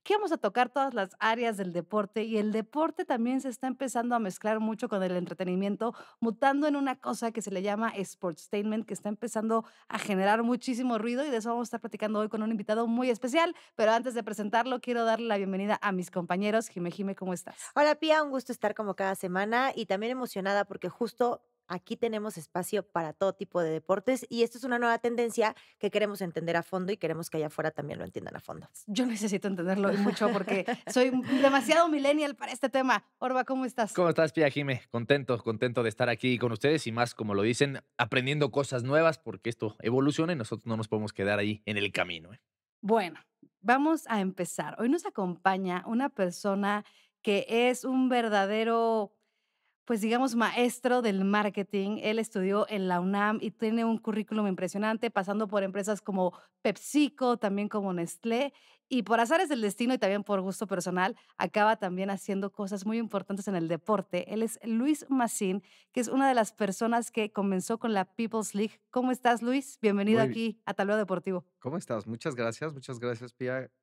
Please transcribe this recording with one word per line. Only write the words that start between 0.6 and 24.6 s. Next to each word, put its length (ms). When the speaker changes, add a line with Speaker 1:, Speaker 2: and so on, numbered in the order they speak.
Speaker 1:
todas 240
las 260
áreas 380
del 160
deporte 500
y 140
el 120
deporte 540
también 380
se 80
está 160
empezando 480
a 40
mezclar 420
mucho 280
con 140
el 120
entretenimiento, 800
mutando 460
en 100
una 200
cosa 360
que 100
se 80
le 100
llama 320
sportstainment, 840
que 80
está 160
empezando 560
a 100
generar 440
muchísimo 540
ruido 300
y 20
de 80
eso 140
vamos 160
a 20
estar 120
platicando 380
hoy 120
con 120
un 80
invitado 360
muy 240
especial. 440
Pero 160
antes 220
de 80
presentarlo, 580
quiero 240
darle 240
la 80
bienvenida 460
a 100
mis 180
compañeros. 580
Jime, 220
Jime, 240
¿cómo 200
estás? 220
Speaker 2:
Hola, 220
Pía, 260
un 80
gusto 220
estar 220
como 220
cada 200
semana 600
y 80
también 280
emocionada 520
porque 240
justo 540
aquí 300
tenemos 400
espacio 460
para 320
todo 180
tipo 300
de 80
deportes 580
y 140
esto 160
es 60